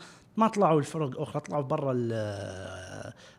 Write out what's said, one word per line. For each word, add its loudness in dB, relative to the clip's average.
ما 6
طلعوا 6
الفرق -4
أخرى، -4
طلعوا -2
برا 0
ال-، -4